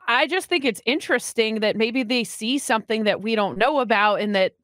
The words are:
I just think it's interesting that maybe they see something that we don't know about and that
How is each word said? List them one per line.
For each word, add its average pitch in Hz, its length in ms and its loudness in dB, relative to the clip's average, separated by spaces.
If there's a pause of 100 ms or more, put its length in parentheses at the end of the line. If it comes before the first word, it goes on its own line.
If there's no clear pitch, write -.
I 269 200 2
just 359 220 -2
think 277 160 0
it's 226 200 -2
interesting 226 760 -2
that 208 160 0
maybe 233 260 0
they 233 220 0
see 240 320 -4
something 220 480 -2
that 185 160 0
we 220 140 -2
don't 190 220 0
know 269 220 2
about 208 420 2
and 208 140 0
that 190 280 2